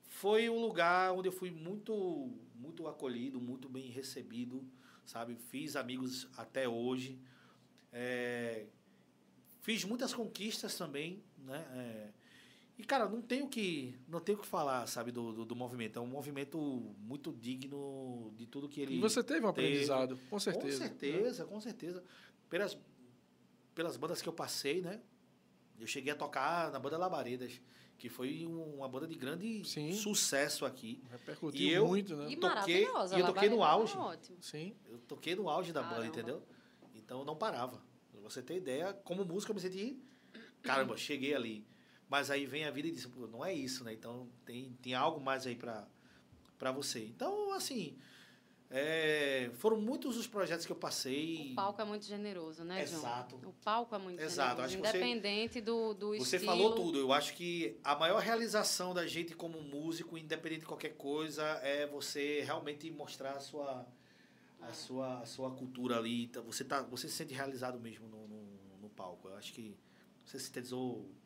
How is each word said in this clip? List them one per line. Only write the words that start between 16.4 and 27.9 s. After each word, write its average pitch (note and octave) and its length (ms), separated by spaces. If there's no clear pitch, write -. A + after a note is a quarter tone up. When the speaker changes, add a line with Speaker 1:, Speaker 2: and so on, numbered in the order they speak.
Speaker 1:
muito C3+ 340
digno C3 1040
de A2+ 120
tudo C#3 200
que C#3+ 140
ele C3+ 140
Speaker 2:
E F3 40
você A3 240
teve C4+ 220
um F3+ 80
Speaker 1:
teve. C3+ 140
Speaker 2:
aprendizado, C3+ 500
com - 140
Speaker 1:
Com G3+ 80
Speaker 2:
certeza, G3 400
né? D#4+ 80
Speaker 1:
certeza, E3 580
com G3+ 160
certeza. F3+ 420
Pelas, F3+ 280
pelas D#3+ 220
bandas D#3 240
que - 60
eu E3 60
passei, D3 480
né? F#3 180
Eu A2+ 80
cheguei C#3 240
a D3 40
tocar D3+ 560
na C3+ 80
banda D3 180
Labaredas, B2+ 600